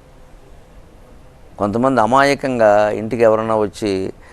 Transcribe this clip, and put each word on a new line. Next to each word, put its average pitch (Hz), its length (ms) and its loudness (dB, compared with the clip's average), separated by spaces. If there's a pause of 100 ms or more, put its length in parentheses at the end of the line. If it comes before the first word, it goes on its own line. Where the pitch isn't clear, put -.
(1600)
కొంతమంది 117 440 0
అమాయకంగా 117 920 2
ఇంటికి 107 320 -4
ఎవరన్నా 110 340 2
వచ్చి 101 560 -4 (200)